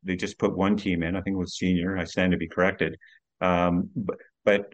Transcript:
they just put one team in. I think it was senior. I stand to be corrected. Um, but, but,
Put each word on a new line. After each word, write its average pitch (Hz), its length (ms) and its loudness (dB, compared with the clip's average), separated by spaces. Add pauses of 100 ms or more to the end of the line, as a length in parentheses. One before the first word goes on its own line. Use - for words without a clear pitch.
they 90 120 -2
just 98 240 -6
put - 160 2
one 98 220 2
team 87 260 -2
in. 87 140 -2
I 92 40 -4
think 98 120 -4
it 95 60 -4
was 85 180 -6
senior. 92 400 0
I 87 80 -4
stand 92 260 0
to 87 60 2
be 85 100 -4
corrected. 90 480 0 (460)
Um, 87 560 2
but, 98 180 -4 (300)
but, 101 280 2